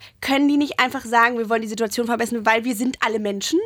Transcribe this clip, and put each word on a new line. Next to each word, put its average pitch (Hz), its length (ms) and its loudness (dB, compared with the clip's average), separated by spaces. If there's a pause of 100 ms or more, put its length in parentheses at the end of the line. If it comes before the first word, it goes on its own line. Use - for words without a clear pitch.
(220)
können 277 260 2
die 285 100 4
nicht 285 220 -2
einfach 254 260 0
sagen, 233 320 4
wir 226 120 -4
wollen 226 120 2
die 220 60 -6
Situation 220 400 -2
verbessern, 233 400 -2
weil 226 160 2
wir 247 120 -2
sind 254 300 -4
alle 220 140 -2
Menschen? 208 460 -2